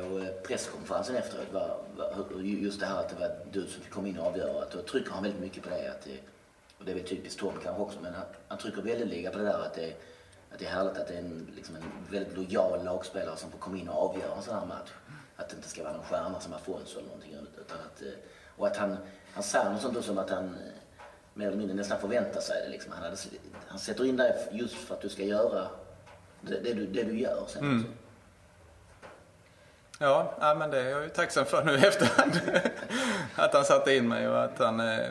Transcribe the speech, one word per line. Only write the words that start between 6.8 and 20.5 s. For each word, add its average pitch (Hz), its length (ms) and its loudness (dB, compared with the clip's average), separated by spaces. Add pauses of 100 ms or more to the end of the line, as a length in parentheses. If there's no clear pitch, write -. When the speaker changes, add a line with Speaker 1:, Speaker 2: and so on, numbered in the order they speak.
Speaker 1:
det 92 60 -4
är 92 40 -4
väl 90 100 -4
typiskt - 360 -6
Tom 92 120 0 (120)
kanske 101 180 -2
också, - 200 -4
men 85 120 -8
han, 95 100 -6 (240)
han 104 100 -8
trycker 101 240 -6
väldigt 113 260 0
lika 90 220 -4
på - 80 -4
det 104 60 0
där - 220 2
att - 80 -6
det, 80 180 -4 (600)
att - 60 -14
det 95 80 -8
är 87 40 -4
härligt 92 280 0
att 87 100 -4
det 90 60 -6
är 87 40 -6
en, 82 380 -8
liksom 82 200 -12
en 82 60 -12 (280)
väldigt 98 260 -4
lojal 92 480 2
lagspelare 90 520 -4
som - 140 -10
får - 80 -14
komma 92 200 -6
in 85 100 -6
och 87 220 2
avgöra - 260 -4
en - 60 -6
sån - 120 -4
här 87 120 -2
match. - 240 -8 (460)
Att - 120 -8
det - 80 -10
inte 98 120 -12
ska - 140 -10
vara - 100 -6
någon - 120 -8
stjärna 92 360 -2
som 87 120 -8
Afonso - 460 -8
eller 55 100 -10
någonting, - 240 -14 (280)
utan - 180 -12
att, - 240 -14
eh, - 60 -10 (480)
och 92 100 2
att - 100 2
han, 98 200 0 (380)
han 101 80 -4
säger - 280 4
något - 100 0
sånt 123 140 0
då 117 80 0
som 98 160 0
att - 120 -2
han, 92 140 0
eh, - 280 -8 (640)